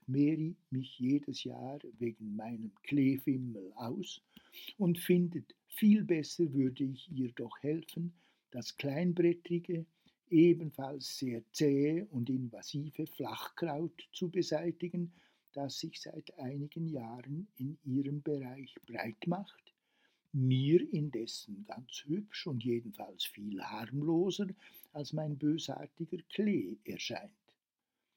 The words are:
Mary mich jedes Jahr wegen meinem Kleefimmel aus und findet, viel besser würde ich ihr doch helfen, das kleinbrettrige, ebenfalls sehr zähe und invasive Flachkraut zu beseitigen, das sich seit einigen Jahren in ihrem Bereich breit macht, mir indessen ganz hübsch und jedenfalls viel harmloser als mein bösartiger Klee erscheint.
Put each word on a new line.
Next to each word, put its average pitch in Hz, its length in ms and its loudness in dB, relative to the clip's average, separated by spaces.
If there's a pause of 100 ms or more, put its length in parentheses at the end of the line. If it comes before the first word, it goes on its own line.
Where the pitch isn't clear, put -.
Mary 151 480 4 (140)
mich 131 280 -4
jedes 135 460 0
Jahr 123 340 -8 (220)
wegen 110 380 -4
meinem 110 340 -6 (120)
Kleefimmel 131 880 2
aus 123 480 -8 (560)
und 175 200 4
findet, 175 560 4 (140)
viel 214 380 8
besser 160 480 2
würde 131 320 2
ich 135 260 -6
ihr 127 220 -2
doch - 280 -10
helfen, 165 520 -4 (360)
das - 280 -10
kleinbrettrige, 170 1080 0 (440)
ebenfalls 156 880 6
sehr 117 340 -2
zähe 151 600 2
und 123 180 -2
invasive 139 800 -4
Flachkraut 147 1080 -6
zu 180 160 -4
beseitigen, 170 840 -2 (400)
das 139 260 -6
sich - 220 -8
seit - 400 -14
einigen 143 480 -6
Jahren 131 720 -8
in 139 260 -6
ihrem 139 380 -2
Bereich 135 520 -4 (140)
breit 117 400 -6
macht, - 460 -4 (580)
mir 135 500 6 (120)
indessen 110 720 -6
ganz - 400 -12
hübsch 185 420 -4
und 127 160 -4
jedenfalls 117 640 -4
viel 104 360 -8
harmloser 165 840 0 (460)
als 147 180 -8
mein 156 260 -2
bösartiger 156 920 -2
Klee 208 560 0
erscheint. - 480 -8 (840)